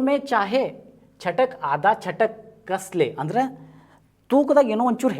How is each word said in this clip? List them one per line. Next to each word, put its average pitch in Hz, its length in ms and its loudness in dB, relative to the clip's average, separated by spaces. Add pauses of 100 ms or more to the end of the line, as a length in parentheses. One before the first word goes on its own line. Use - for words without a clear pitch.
ಮೇ 285 80 2 (160)
ಚಾಹೆ 226 320 0 (600)
ಛಟಕ್ - 320 0 (160)
ಆಧಾ 147 200 2 (140)
ಛಟಕ್ 190 320 -2 (320)
ಕಸ್ಲೆ. 185 380 -2 (140)
ಅಂದ್ರೆ 185 220 -2 (880)
ತೂಕದಾಗ 277 440 4
ಏನೋ 226 160 0
ಒಂಚೂರು 233 280 0